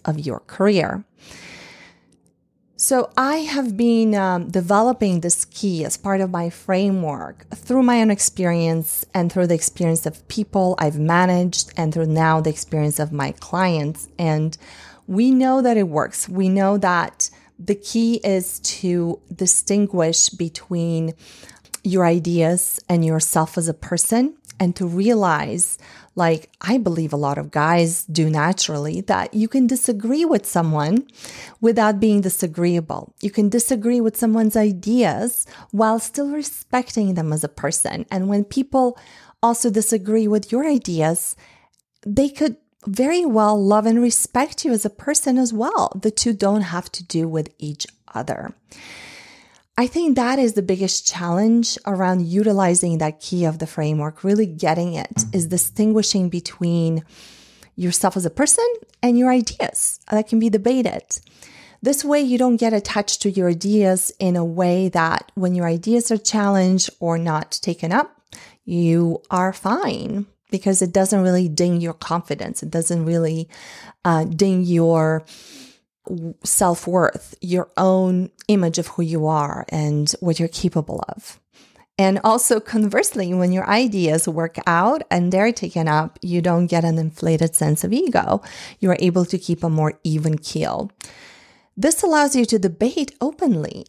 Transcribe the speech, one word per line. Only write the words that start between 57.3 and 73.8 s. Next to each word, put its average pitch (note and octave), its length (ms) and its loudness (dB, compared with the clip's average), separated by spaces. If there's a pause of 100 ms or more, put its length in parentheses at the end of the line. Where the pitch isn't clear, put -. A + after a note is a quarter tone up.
yourself F3 420 0
as F3+ 80 -2
a D#3+ 60 -2
person D4+ 360 2 (360)
and A#3+ 160 4
your B3+ 120 4
ideas - 680 -2 (100)
that G#3+ 180 0
can A3+ 100 2
be A3+ 100 2
debated. A3+ 540 0 (800)
This C#4 240 0
way, D4 160 2
you B3 160 2
don't B3 180 4
get A3+ 160 2
attached G#3 480 -2
to G3+ 100 0
your F#3 200 2
ideas F#3+ 680 2
in F3+ 160 0
a E3+ 120 0
way F3+ 420 0
that E3 460 -2
when F3+ 200 -2
your F3 120 -2
ideas G#3+ 440 0
are A3+ 60 2
challenged G3 720 2 (100)
or E3 200 -2
not D#3+ 420 -4
taken E3+ 320 -4
up, - 260 -2 (460)
you E3+ 560 2 (100)
are F#3 220 0
fine G#3+ 720 -4 (260)
because F#3+ 300 0
it F3+ 140 0
doesn't F#3+ 260 2
really F3+ 300 2
ding F3 320 2
your E3 100 -4
confidence. - 680 -8
It D3+ 80 -10
doesn't E3 340 -2
really, E3 460 -2 (560)